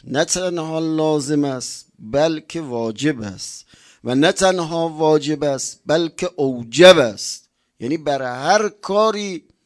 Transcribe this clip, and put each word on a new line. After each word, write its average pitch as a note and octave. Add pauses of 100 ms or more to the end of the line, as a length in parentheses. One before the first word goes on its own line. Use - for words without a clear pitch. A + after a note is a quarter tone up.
نه E3
تنها E3+
لازم D#3
است C3 (120)
بلکه D3+
واجب A#2+
است، - (380)
و B2
نه D#3
تنها E3+
واجب D3+
است C#3
بلکه E3+
اوجب C3+
است. - (300)
یعنی C3
بر C#3+
هر D3+
کاری G3+ (220)